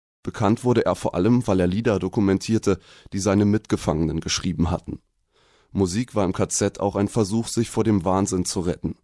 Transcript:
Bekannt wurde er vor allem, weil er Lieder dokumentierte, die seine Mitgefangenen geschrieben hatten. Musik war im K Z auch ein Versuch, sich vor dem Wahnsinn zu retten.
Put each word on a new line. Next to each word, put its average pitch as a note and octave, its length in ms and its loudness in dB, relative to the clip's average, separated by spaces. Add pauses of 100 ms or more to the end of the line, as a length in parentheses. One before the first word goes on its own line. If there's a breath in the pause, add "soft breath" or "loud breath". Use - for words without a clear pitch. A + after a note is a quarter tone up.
(220)
Bekannt A2 420 0
wurde A#2+ 220 2
er F2+ 80 2
vor - 200 -4
allem, A#2+ 320 2
weil F#2+ 140 2
er F2+ 60 4
Lieder G#2 320 0
dokumentierte, G2 800 0 (340 loud breath)
die G2+ 60 -6
seine G2 260 2
Mitgefangenen E2 760 0
geschrieben E2+ 500 -2
hatten. - 300 -6 (720 soft breath)
Musik G2 420 -2
war G#2 100 0
im F2+ 80 0
K F#2 160 -2
Z - 320 -2
auch G2+ 160 -2
ein G2+ 120 0
Versuch, A2 400 -2
sich A#2+ 200 -4
vor A2+ 160 -2
dem G2+ 200 2
Wahnsinn F#2+ 420 0
zu - 140 -4
retten. E2 440 -4